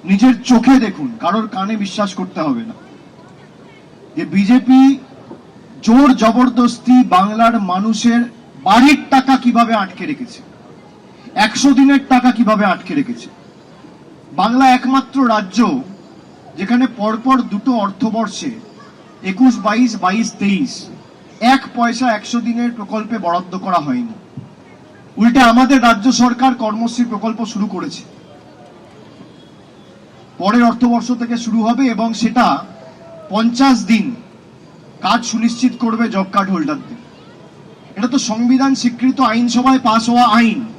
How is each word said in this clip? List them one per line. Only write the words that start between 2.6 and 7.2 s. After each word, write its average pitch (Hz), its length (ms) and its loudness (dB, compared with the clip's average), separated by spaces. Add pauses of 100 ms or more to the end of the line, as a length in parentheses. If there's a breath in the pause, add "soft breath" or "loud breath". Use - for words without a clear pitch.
না 110 60 -16 (1400)
যে 156 80 -6 (120)
বিজেপি 247 460 4 (1040)
জোর 262 240 6 (120)
জবরদস্তি 240 720 2 (200)
বাংলার 220 400 2 (160)